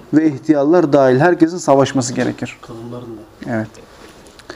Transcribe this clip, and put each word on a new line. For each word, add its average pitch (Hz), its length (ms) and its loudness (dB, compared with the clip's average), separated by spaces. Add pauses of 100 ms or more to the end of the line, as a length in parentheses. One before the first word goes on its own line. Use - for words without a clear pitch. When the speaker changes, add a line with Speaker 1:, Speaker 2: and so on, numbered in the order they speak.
(140)
Speaker 1:
ve 156 140 2
ihtiyarlar 147 680 0
dahil 131 260 4
herkesin 170 380 2
savaşması 135 560 0
gerekir. 123 480 -6
Speaker 2:
Kadınların 120 560 -16
da. 107 40 -20 (260)
Speaker 1:
Evet. 110 200 -6 (880)